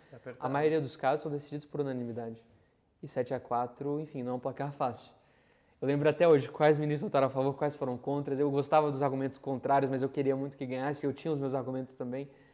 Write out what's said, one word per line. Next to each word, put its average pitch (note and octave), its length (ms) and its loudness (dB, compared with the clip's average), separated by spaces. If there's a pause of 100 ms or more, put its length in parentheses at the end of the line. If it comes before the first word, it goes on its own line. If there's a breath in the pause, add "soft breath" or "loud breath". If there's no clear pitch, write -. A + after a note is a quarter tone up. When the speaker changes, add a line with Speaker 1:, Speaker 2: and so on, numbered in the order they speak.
(120)
Speaker 1:
Apertado. B2 280 -16
Speaker 2:
a D3 100 -4
maioria D3+ 320 4
dos C3 160 -8
casos C#3+ 240 2
são D#3 100 -6
decididos D3 340 -8
por D3 160 -4
unanimidade. A#2+ 640 -6 (600 soft breath)
E D#3 40 -14
sete B2+ 260 -4
a B2+ 60 -4
quatro, B2 600 -4
enfim, D3+ 240 -8
não B2 80 -4
é B2+ 40 -2
um B2+ 40 -6
placar C#3 320 -6
fácil. B2+ 420 -4 (680 soft breath)
Eu B2+ 60 0
lembro C#3+ 220 4
até D3+ 180 4
hoje C#3+ 220 6
quais D3+ 300 4
ministros D3+ 300 -2
votaram C3+ 180 4
a - 20 -2
favor, C3+ 240 0
quais D3 220 -2
foram B2+ 220 -4
contra. C#3+ 360 -4
Eu C#3+ 160 2
gostava C#3+ 420 4
dos C3+ 100 -4
argumentos C3+ 360 -2
contrários, C3+ 540 0
mas C3 100 0
eu C3+ 80 0
queria C3+ 260 0
muito C#3 220 -8
que C#3 80 -8
ganhasse, C3 400 -4
eu C#3 80 0
tinha D#3+ 180 -6
os D3 60 -2
meus C3+ 160 -2
argumentos C3 420 -6
também. C3 340 -8 (240 soft breath)